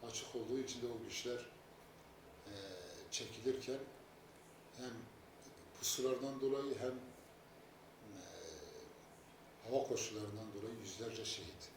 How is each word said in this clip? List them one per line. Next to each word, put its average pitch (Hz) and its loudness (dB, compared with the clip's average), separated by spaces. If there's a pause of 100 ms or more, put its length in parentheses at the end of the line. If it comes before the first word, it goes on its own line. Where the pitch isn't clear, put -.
Açık - -2
olduğu 123 6
için 123 2
de 120 2
o 117 2
güçler, - 0 (960)
e, 104 -8 (580)
çekilirken 127 4 (1000)
hem 123 -4 (880)
pusulardan 131 6
dolayı 135 6
hem, 127 6
e, 127 2 (2750)
hava 120 8
koşullarından 107 2
dolayı 110 -2
yüzlerce 110 -2
şehit - -2